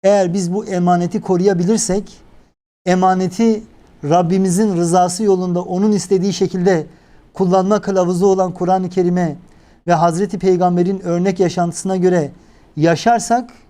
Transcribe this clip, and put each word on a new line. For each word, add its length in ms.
Eğer 300
biz 200
bu 120
emaneti 560
koruyabilirsek, 960
emaneti 800
Rabbimizin 760
rızası 460
yolunda 380
onun 300
istediği 420
şekilde 540
kullanma 480
kılavuzu 440
olan 280
Kur'an-ı 360
Kerim'e 480
ve 60
Hazreti 460
Peygamber'in 600
örnek 400
yaşantısına 580
göre 340
yaşarsak 760